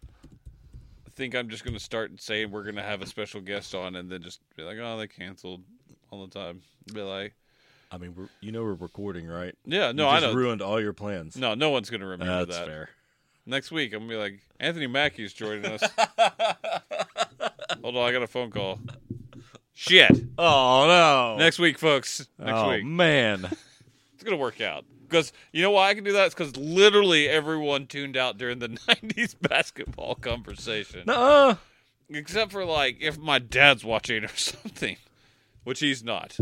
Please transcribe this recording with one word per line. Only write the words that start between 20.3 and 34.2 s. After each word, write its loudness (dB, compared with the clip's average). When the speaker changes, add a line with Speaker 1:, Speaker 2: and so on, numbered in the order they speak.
Speaker 2:
Oh, 6
no. 6
Speaker 1:
Next 4
week, 2
folks. 0
Next -6
Speaker 2:
Oh, 2
Speaker 1:
week. -2
Speaker 2:
man. 2
<laughs> -10
Speaker 1:
It's -18
gonna -2
work -4
out. -4
'Cause 2
you -2
know 4
why 6
I 4
can -10
do -2
that? 4
It's -2
'cause -8
literally 6
everyone 0
tuned -8
out -2
during -6
the -8
<laughs> -10
nineties -2
basketball -4
conversation. -8
Speaker 2:
Nuh-uh. 6
Speaker 1:
Except -4
for, -6
like, 0
if -4
my 0
dad's 4
watching -4